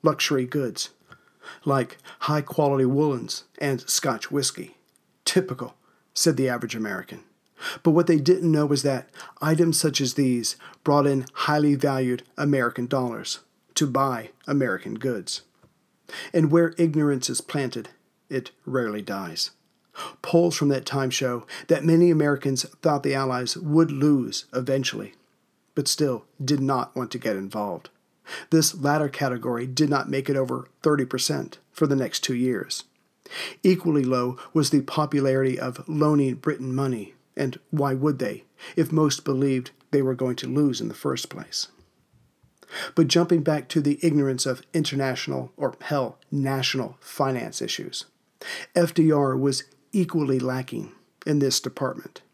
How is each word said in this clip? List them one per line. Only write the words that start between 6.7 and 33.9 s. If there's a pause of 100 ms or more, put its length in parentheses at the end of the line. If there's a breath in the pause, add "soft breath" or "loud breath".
American. (580 loud breath)
But
what
they
didn't
know
was
that (320 loud breath)
items
such
as
these (280 loud breath)
brought
in
highly
valued (140)
American
dollars (360)
to
buy (160)
American
goods. (920 loud breath)
And
where
ignorance
is
planted, (400)
it (140)
rarely
dies. (680 loud breath)
Polls
from
that
time
show (220 loud breath)
that
many
Americans (160)
thought
the
Allies
would
lose
eventually, (600)
but
still (180)
did
not
want
to
get
involved. (600 loud breath)
This
latter
category
did
not
make
it
over (140)
thirty
percent (120)
for
the
next
two
years. (800 loud breath)
Equally